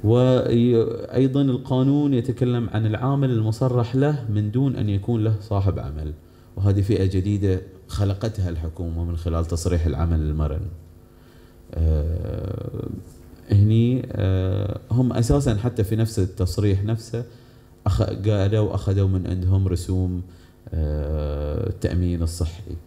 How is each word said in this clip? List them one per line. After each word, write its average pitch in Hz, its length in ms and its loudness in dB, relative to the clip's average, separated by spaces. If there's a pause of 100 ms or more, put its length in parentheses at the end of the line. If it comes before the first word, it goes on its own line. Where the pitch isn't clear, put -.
وأيضا 123 1400 2
القانون 135 720 2
يتكلم 120 580 0
عن 110 140 0
العامل 131 440 0
المصرح 117 680 0
له 139 340 0
من 104 200 0
دون 127 260 0
أن 107 120 0
يكون 107 360 0
له 107 160 2
صاحب 95 380 0
عمل، 76 340 -8 (440)
وهذه 98 240 2
فئة 95 260 2
جديدة 95 540 0 (280)
خلقتها 98 600 -2
الحكومة 82 560 -4
من 85 120 -4
خلال 82 300 -2
تصريح 82 400 0
العمل 80 340 0
المرن. 76 400 -2 (1120)
آه، - 1120 -2 (640)
هني، 113 520 4 (100)
آه، 95 680 0 (100)
هم 123 220 2
أساسا 131 420 2
حتى 107 300 0
في 107 120 -2
نفس 110 220 0
التصريح 95 680 0
نفسه 117 400 -4 (640)
أخ-، 101 420 0
قالوا 104 460 2
أخذوا 98 340 0
من 92 180 0
عندهم 92 420 2
رسوم، 90 540 -2 (520)
آه، 76 960 -2
التأمين 87 540 -2
الصحي. 80 540 -4 (100)